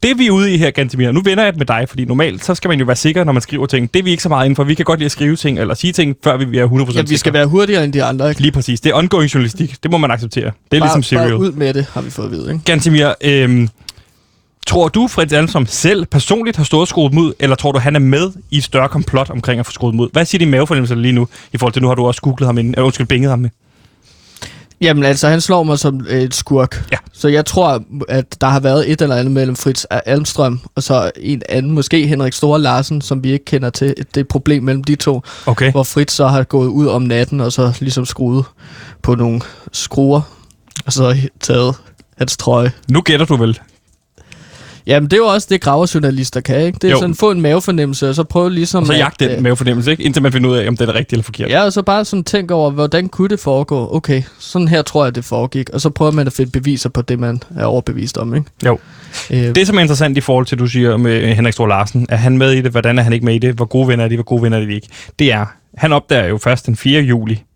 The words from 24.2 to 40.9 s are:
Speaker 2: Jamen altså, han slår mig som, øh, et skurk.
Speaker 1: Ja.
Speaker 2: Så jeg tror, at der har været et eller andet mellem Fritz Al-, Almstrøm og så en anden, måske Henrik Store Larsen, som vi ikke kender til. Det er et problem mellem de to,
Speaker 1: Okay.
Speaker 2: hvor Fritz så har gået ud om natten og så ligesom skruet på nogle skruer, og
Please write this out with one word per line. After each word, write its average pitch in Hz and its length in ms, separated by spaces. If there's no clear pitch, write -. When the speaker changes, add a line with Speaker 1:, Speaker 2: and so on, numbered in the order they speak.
Speaker 2:
Jamen 151 220
altså, 139 240
han 160 120
slår 175 220
mig 151 160
som, 135 300
øh, 127 140
et 127 120
skurk. - 580
Speaker 1:
Ja. - 40
Speaker 2:
Så - 160
jeg 147 180
tror, 127 360
at 131 320
der 131 60
har 135 140
været 139 320
et 156 100
eller 139 140
andet 127 160
mellem 131 240
Fritz - 340
Al-, 95 160
Almstrøm 135 540
og 139 80
så 120 340
en 131 320
anden, 131 240
måske 151 340
Henrik 135 260
Store 151 280
Larsen, 139 400
som 135 240
vi 135 80
ikke 139 120
kender 131 260
til. 139 180
Det - 180
er 139 40
et 139 80
problem 139 340
mellem 135 220
de 147 120
to, 135 260
Speaker 1:
Okay. 127 240
Speaker 2:
hvor 135 120
Fritz 143 320
så 143 140
har 135 160
gået 131 240
ud 143 180
om 123 160
natten 123 380
og 120 120
så 123 280
ligesom 131 260
skruet 131 380
på 123 120
nogle 120 260
skruer, 143 480
og 131 60